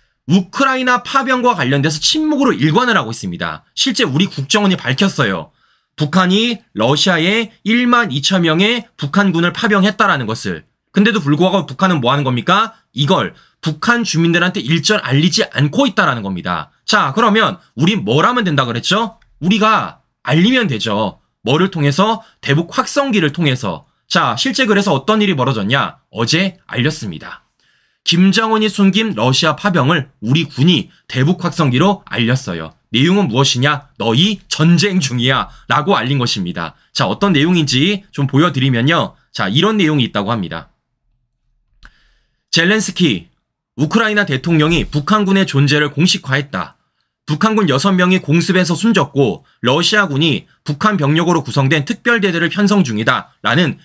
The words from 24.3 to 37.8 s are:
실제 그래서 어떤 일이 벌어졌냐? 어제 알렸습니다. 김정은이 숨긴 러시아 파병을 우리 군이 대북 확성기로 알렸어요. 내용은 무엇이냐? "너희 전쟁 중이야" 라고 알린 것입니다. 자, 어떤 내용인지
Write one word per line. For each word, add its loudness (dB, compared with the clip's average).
실제 -2
그래서 2
어떤 0
일이 0
벌어졌냐? -2
어제 -2
알렸습니다. -6
김정은이 2
숨긴 0
러시아 0
파병을 0
우리 0
군이 0
대북 -2
확성기로 0
알렸어요. -4
내용은 2
무엇이냐? 0
"너희 0
전쟁 2
중이야" -2
라고 0
알린 -2
것입니다. -4
자, 0
어떤 0
내용인지 0